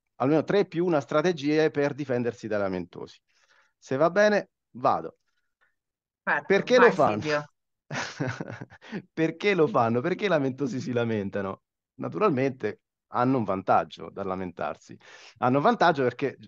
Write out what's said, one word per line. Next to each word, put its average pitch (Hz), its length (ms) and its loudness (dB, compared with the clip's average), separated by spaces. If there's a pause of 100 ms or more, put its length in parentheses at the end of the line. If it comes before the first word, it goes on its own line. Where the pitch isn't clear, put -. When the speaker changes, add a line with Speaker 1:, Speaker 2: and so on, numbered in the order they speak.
(160)
Speaker 1:
almeno 139 280 2
tre 196 220 2
più 165 180 -4
una 170 160 2
strategie 151 680 0
per 143 240 0
difendersi 123 540 -4
dai 104 100 -2
lamentosi. 92 600 -6 (580)
Se - 200 -6
va 160 120 4
bene, 208 400 2 (220)
vado. 101 480 -2 (1040)
Speaker 2:
Perfetto, 156 240 -2
Speaker 1:
Perché 196 300 2
lo 247 40 6
Speaker 2:
vai, 233 100 8
Speaker 1:
fanno? 113 300 2
Speaker 2:
Silvio. 151 300 -4 (380)
Speaker 1:
<laughs> - 1200 -10
Perché 165 400 0
lo 151 140 4
fanno? 120 340 2
Perché 180 240 -4
i 196 40 -2
lamentosi 135 520 -2
si 127 100 -8
lamentano? 101 680 -4 (380)
Naturalmente 131 840 -2 (280)
hanno 127 280 0
un 113 60 0
vantaggio 92 680 -2
dal 98 160 -10
lamentarsi. 90 720 -8 (400)
Hanno 123 200 2
un 143 60 2
vantaggio 175 380 4
perché, 131 340 -2 (120)